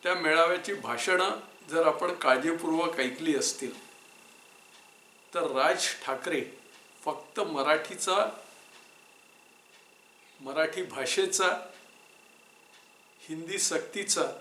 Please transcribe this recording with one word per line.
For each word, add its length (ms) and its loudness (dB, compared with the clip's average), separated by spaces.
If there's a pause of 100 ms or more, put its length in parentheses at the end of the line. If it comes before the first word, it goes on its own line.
त्या 120 2
मेळाव्याची 600 4
भाषणं 640 0 (280)
जर 180 4
आपण 280 2
काळजीपूर्वक 840 2
ऐकली 360 0
असतील 500 -4 (1500)
तर 180 0
राज 340 2 (160)
ठाकरे 420 -4 (600)
फक्त 360 -8
मराठीचा, 880 0 (2000)
मराठी 420 -2
भाषेचा, 880 0 (1500)
हिंदी 380 -8
सक्तीचा 640 -2 (180)